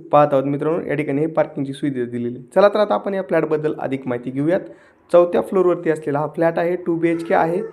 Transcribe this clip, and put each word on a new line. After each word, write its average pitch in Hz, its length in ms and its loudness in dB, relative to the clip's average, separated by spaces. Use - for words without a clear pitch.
पाहत 147 200 8
आहोत 135 140 2
मित्रांनो. 147 420 -2
या 143 80 -2
ठिकाणी 147 260 -2
हे 160 60 0
पार्किंगची 139 460 -2
सुविधा 131 320 -4
दिलेली 120 300 -6
आहे. - 100 -16
चला 196 140 6
तर 208 100 0
आता 202 140 0
आपण 202 200 -2
या 190 80 -2
फ्लॅटबद्दल 156 580 0
अधिक 131 280 -6
माहिती 123 240 -4
घेऊयात. 156 380 -2
चौथ्या 175 300 6
फ्लोअरवरती 175 480 0
असलेला 151 300 -2
हा 151 80 -2
फ्लॅट 165 320 -2
आहे, 175 160 0
टू 175 200 -4
बी 165 140 0
एच 170 160 -2
के - 80 -2
आहे, 170 260 2